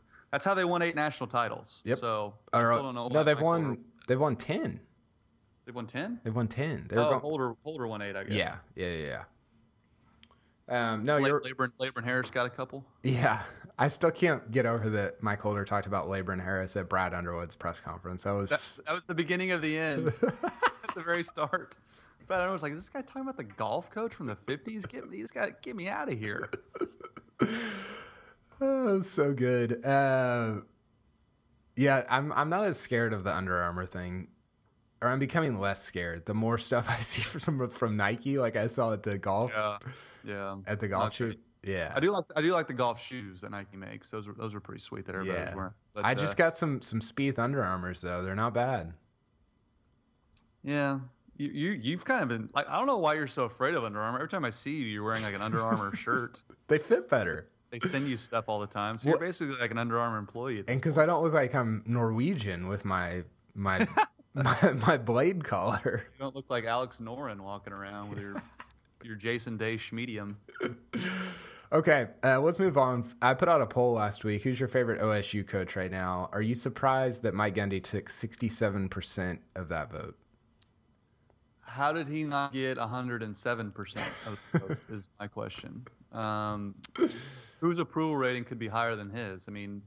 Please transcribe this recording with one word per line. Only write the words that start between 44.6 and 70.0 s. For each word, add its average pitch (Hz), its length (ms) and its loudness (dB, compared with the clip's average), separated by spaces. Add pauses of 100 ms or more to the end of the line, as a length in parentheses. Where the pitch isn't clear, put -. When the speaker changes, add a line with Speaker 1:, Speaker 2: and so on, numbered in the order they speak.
Speaker 1:
pretty - 200 -12
sweet - 260 -10
that 92 80 -6
everybody 92 260 -2
was 78 100 -4
Speaker 2:
Yeah. - 60 -6
Speaker 1:
wearing. 95 160 -6 (220)
But, 104 100 -2
Speaker 2:
I 120 100 4
just 151 200 2
Speaker 1:
uh, 175 100 6
Speaker 2:
got 165 120 2
some, 147 240 0
some 113 200 -2
Spieth 139 380 0
Under 127 240 2
Armours, 90 380 -2
though. 90 220 -2
They're 95 120 -2
not 110 200 2
bad. 120 400 0 (1700)
Speaker 1:
Yeah. 139 380 2 (360)
You, 143 120 -4
you, 151 240 -2
you've 147 320 -4
kind 262 180 2
of 139 60 0
been, 113 260 -4
like, 143 140 0
I - 100 -2
don't 247 80 2
know 269 120 2
why 151 160 4
you're 156 120 -2
so 131 180 -2
afraid 127 300 0
of 131 100 0
Under 104 160 -4
Armour. 117 180 0
Every 151 100 -4
time 180 160 -2
I 120 60 -2
see 139 260 -6
you, 139 100 -2
you're 104 180 -4
wearing, 110 180 0
like, 104 120 -2
an 101 80 -4
Under 113 180 0
Armour 110 360 0
Speaker 2:
<laughs> - 0 -
Speaker 1:
shirt. 120 440 -2 (280)
Speaker 2:
They 151 100 6
fit 247 300 2
better. 87 400 2 (220)
Speaker 1:
They 123 100 -8
send 139 280 0
you 127 80 0
stuff 110 320 -2
all 107 120 0
the 104 60 -4
time. 104 320 -4
So 123 80 -6
Speaker 2:
Well, 151 120 6
Speaker 1:
you're 170 100 -2
basically, 156 280 -4
like, 120 140 0
an 113 80 -2
Under 117 200 0
Armour 117 200 0
employee 117 420 -6
at 95 60 -10
this 120 80 0
Speaker 2:
and 135 80 0
'cause 156 140 0
Speaker 1:
point. 156 120 8
Speaker 2:
I 170 40 6
don't 156 100 4
look 160 100 4
like 143 220 4
I'm 113 320 2
Norwegian 113 800 2
with 101 160 -2
my, 90 380 0 (320)
my, 98 320 2 (260)
Speaker 1:
<laughs> - 220 -20
Speaker 2:
my, 131 380 6 (140)
my 156 120 8
blade 139 460 2
collar. 104 600 0 (100)
Speaker 1:
You - 100 -20
don't 135 120 -8
look 135 140 -10
like 120 140 0
Alex 120 380 -2
Noren 117 380 -8
walking 101 320 -10
around 101 380 -8
with 101 100 -8
your, 101 140 -8 (380)
Speaker 2:
<laughs> - 300 -20
Speaker 1:
your 113 140 -10
Jason 113 400 -2
Day 113 200 0
Schmedium. 110 580 -6 (260)